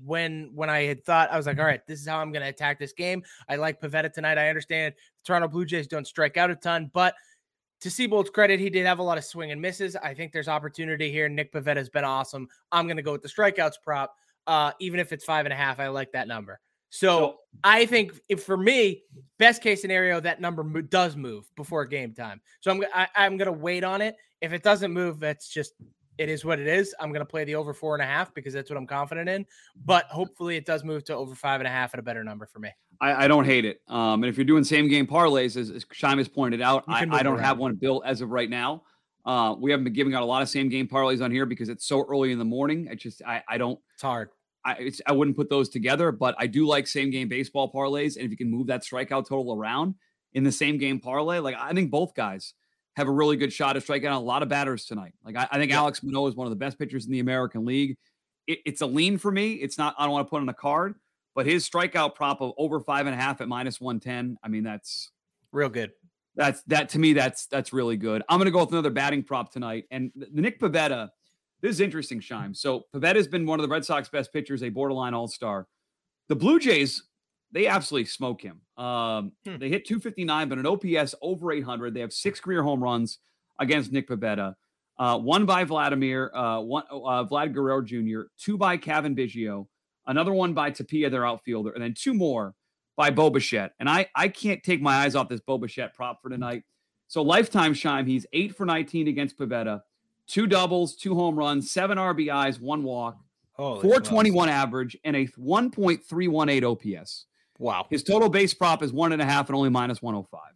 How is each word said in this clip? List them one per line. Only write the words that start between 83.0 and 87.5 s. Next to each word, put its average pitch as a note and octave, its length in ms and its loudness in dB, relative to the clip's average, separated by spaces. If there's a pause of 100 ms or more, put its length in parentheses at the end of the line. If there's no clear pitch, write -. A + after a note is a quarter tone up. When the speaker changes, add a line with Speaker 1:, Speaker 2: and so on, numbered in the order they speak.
Speaker 2:
against C3+ 320 0
Nick C3+ 180 -2
Pivetta. G2+ 460 -4 (420)
Uh, A#2+ 220 2
one E3 260 2
by F#3 180 4
Vladimir, C#3 680 0
uh, A2+ 260 -2
one, B2+ 300 -4
uh, B2+ 340 -2
Vlad C#3+ 300 -2